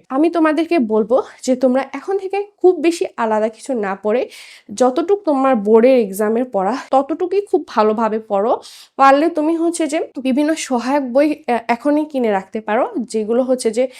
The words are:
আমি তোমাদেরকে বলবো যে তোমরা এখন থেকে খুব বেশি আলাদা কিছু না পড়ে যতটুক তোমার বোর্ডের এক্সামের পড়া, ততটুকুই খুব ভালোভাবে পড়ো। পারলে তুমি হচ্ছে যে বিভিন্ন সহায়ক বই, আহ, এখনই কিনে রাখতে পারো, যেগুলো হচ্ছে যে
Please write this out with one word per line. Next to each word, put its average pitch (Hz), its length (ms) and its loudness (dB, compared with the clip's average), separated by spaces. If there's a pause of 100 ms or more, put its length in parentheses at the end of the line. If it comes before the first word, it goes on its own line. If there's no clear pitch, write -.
আমি 294 200 0
তোমাদেরকে 330 500 0
বলবো 220 440 0 (180)
যে 254 140 0
তোমরা 262 380 0
এখন 370 240 -4
থেকে 392 260 -4 (140)
খুব 359 220 4
বেশি 339 260 0 (120)
আলাদা 220 320 0
কিছু - 240 -8
না 202 220 -2
পড়ে 214 340 -2 (460)
যতটুক 330 500 0
তোমার 269 300 2
বোর্ডের 226 440 4
এক্সামের 214 460 -2
পড়া, 214 320 -2 (140)
ততটুকুই 320 500 0
খুব 302 260 -4
ভালোভাবে 214 520 0
পড়ো। 220 420 -2 (340)
পারলে 277 340 4
তুমি 320 260 -2
হচ্ছে 330 320 -2
যে 330 200 -4 (100)
বিভিন্ন 285 380 0
সহায়ক 262 480 -2
বই, 285 440 0
আহ, 233 200 0
এখনই 294 380 0
কিনে 262 260 -2
রাখতে 196 300 -4
পারো, 240 380 -2
যেগুলো 226 440 -2
হচ্ছে 254 280 -2
যে 247 160 -2 (120)